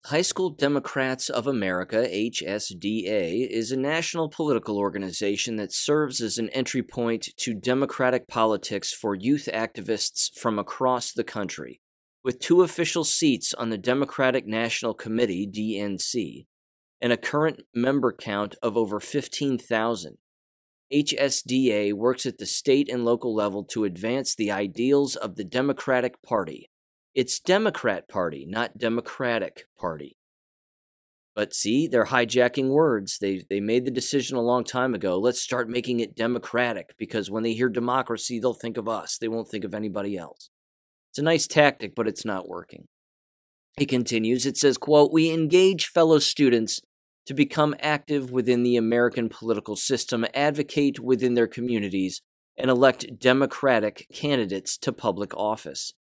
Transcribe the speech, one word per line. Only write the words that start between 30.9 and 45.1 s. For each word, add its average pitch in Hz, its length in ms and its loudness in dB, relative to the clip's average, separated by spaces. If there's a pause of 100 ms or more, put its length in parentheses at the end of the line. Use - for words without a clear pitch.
But 107 200 -2
see, 135 340 2
they're 113 200 4
hijacking 123 600 2
words. 135 500 2
They, 98 300 -4
they 101 120 -2
made 117 240 0
the 139 60 -4
decision 127 440 -2
a 120 60 0
long 120 240 2
time 127 280 -2
ago. 92 240 -2
Let's 120 220 2
start 123 300 -4
making 120 320 -2
it 107 140 -4
democratic, 117 840 -2
because 104 340 -6
when 110 120 -4
they 113 100 0
hear 120 160 2
democracy, 120 680 -2
they'll 117 160 0
think 117 220 -8
of 113 140 -6
us. 104 280 -4
They 117 120 -4
won't 113 180 -4
think 104 160 -8
of 98 100 -8
anybody 104 440 -4
else. - 320 -14 (640)
It's - 80 -8
a 143 40 0
nice 160 240 2
tactic, 139 480 2
but 113 120 0
it's - 180 -6
not 95 240 -6
working. - 380 -14 (880)
He 143 80 2
continues, 120 600 2
it 139 120 -2
says, 139 200 6
quote, 147 360 6